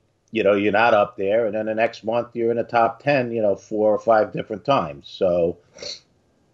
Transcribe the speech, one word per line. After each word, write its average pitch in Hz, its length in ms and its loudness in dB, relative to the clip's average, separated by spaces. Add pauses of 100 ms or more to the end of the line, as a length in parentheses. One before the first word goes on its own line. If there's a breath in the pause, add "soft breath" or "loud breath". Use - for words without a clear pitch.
(300)
you 107 140 -2
know, 101 100 6
you're 101 160 2
not 113 240 4
up 104 220 2
there, 107 300 0
and 101 100 -6
then 107 100 -6
the 110 80 -4
next 110 300 -2
month 117 300 -4
you're 117 180 -2
in 117 40 -2
the 113 60 -2
top 117 400 0
ten, 127 300 -2
you 113 100 -2
know, 98 140 2
four 107 360 0
or 101 60 0
five 107 340 2
different 107 320 -10
times. 85 440 -2
So, 87 480 0 (960 loud breath)